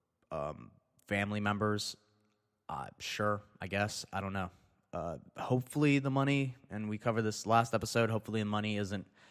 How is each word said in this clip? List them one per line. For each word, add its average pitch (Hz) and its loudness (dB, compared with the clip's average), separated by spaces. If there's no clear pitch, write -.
um, 76 -6
family 101 0
members. 104 0
Uh, 71 -6
sure, 104 0
I 92 -6
guess. 101 -2
I 95 -2
don't 98 -2
know. 95 -2
Uh, 82 -4
hopefully 139 2
the 139 0
money, 135 2
and 107 -4
we 107 -2
covered 113 2
this 107 -2
last 113 6
episode, 113 2
hopefully 110 -2
the 107 0
money 104 0
isn't, 98 -4